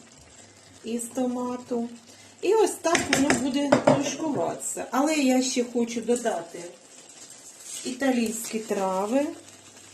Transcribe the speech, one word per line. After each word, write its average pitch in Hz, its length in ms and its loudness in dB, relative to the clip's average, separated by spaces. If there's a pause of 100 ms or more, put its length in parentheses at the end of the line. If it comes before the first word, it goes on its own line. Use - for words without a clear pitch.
(840)
із 233 200 -4
томату. 247 880 -4 (520)
І 359 120 2
ось 427 280 4
так 330 180 4 (140)
воно 277 160 4 (100)
буде 285 320 0 (140)
тушкуватися. 269 1040 0
Але 294 220 2
я 262 300 4
ще 247 200 0 (100)
хочу 233 280 -2
додати - 580 -2 (1300)
італійські 233 760 -2
трави. 202 680 0 (680)